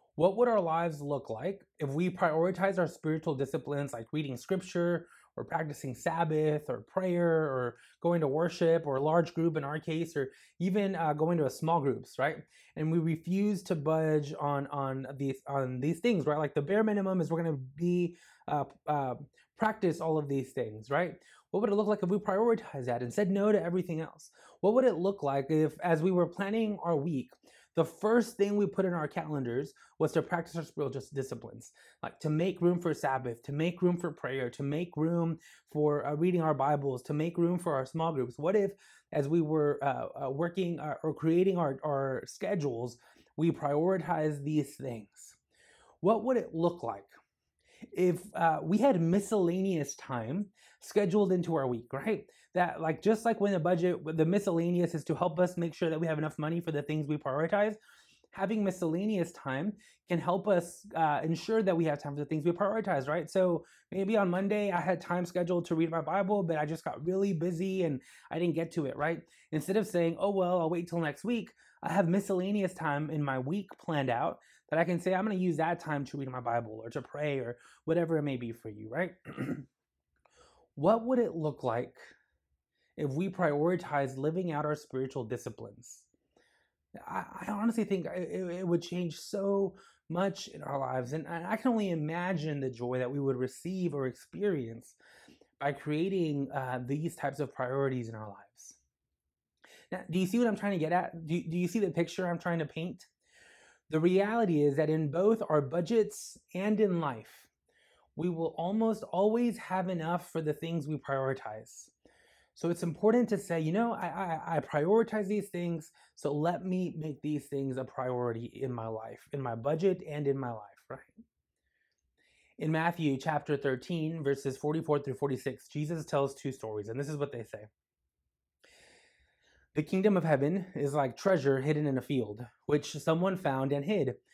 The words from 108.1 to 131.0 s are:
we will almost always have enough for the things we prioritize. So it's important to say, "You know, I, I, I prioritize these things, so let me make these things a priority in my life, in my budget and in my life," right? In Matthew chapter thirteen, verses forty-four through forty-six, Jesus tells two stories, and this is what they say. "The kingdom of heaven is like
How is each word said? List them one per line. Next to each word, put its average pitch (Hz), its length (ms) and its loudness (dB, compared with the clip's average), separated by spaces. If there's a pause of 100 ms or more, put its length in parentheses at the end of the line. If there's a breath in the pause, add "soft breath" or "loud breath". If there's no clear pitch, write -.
we 165 120 0
will 165 260 -4
almost 214 460 0
always 214 560 2
have 185 320 -2
enough 170 420 -4
for 165 80 -2
the 151 140 0
things 165 340 -4
we 151 80 -2
prioritize. 131 920 -6 (640 soft breath)
So 165 160 -2
it's 170 120 -4
important 220 460 4
to 208 80 0
say, 170 240 -2
"You 160 120 0
know, 233 200 2
I, 180 140 -6 (400)
I, 165 100 -2
I 147 40 2
prioritize 208 640 2
these 202 240 -2
things, 170 420 -4 (220 soft breath)
so - 180 -4
let 165 320 0
me 185 320 -2
make 151 240 -8
these 147 240 -2
things 135 320 -4
a 131 80 -4
priority 123 720 -4
in 131 180 -6
my 113 140 -6
life, 110 340 -10 (140)
in 139 80 -6
my 120 120 -4
budget 160 540 0
and 147 180 -4
in 139 120 2
my 127 120 -4
life," 110 120 -10 (260)
right? 135 120 -14 (1600 soft breath)
In 160 140 -2
Matthew 160 460 0
chapter 151 360 -2
thirteen, 156 680 -2
verses 135 320 -2
forty-four 151 440 0
through 139 160 -6
forty-six, 131 520 -6
Jesus 151 380 -6
tells 139 280 0
two - 180 -8
stories, 107 360 -8
and 117 100 -8
this 143 120 -6
is 151 80 -6
what 143 140 -6
they 117 100 -10
say. 107 240 -16 (2000 soft breath)
"The 151 80 2
kingdom 190 340 4
of 165 80 2
heaven 160 400 2 (100)
is 143 200 -2
like 135 240 0